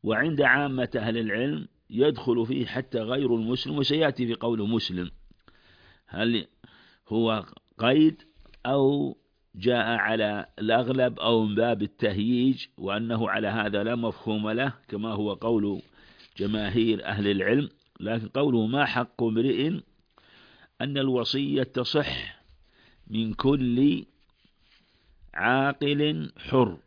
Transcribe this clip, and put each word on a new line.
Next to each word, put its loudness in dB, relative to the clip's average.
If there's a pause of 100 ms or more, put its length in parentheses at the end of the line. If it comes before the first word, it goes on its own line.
وعند 0
عامة 2
أهل -2
العلم -4 (220)
يدخل 2
فيه -2
حتى -6
غير 0
المسلم، -2
وسيأتي 0
في -2
قول -2
مسلم -2 (920)
هل -2 (600)
هو 0 (320)
قيد 4 (440)
أو 0 (380)
جاء 0
على 0 (140)
الأغلب 0
أو 4
من -2
باب 2
التهييج، 0 (120)
وأنه -2
على -2
هذا 0
لا 0
مفهوم -2
له -2 (140)
كما -6
هو -2
قول 0 (560)
جماهير 0
أهل -2
العلم. 2 (300)
لكن -4
قوله 2
"ما 2
حق -4
امرئ" 0 (1000)
أن -4
الوصية 0
تصح -4 (680)
من -2
كل 2 (1300)
عاقل 0
حر 2